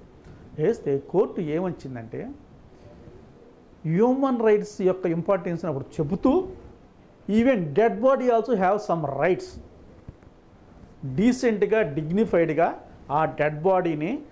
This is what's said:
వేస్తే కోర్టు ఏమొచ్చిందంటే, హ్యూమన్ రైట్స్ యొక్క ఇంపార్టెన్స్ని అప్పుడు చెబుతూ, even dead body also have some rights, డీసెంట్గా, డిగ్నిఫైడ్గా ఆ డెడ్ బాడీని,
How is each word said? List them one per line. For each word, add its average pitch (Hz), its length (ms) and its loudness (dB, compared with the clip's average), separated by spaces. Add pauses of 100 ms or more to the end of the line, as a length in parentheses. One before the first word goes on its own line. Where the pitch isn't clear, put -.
(600)
వేస్తే 151 360 -2
కోర్టు 185 440 -2
ఏమొచ్చిందంటే, 147 880 -6 (1600)
హ్యూమన్ 247 560 2
రైట్స్ 208 400 2
యొక్క 185 240 0
ఇంపార్టెన్స్ని 175 640 -2
అప్పుడు 135 300 -6
చెబుతూ, 262 460 0 (840)
even 233 240 4
dead 196 460 0
body 262 240 2
also 233 280 2
have 185 220 2
some 170 300 -2
rights, 143 540 -2 (1600)
డీసెంట్గా, 220 680 2
డిగ్నిఫైడ్గా 165 960 0 (320)
ఆ 156 140 2
డెడ్ 151 360 -2
బాడీని, 175 600 0 (100)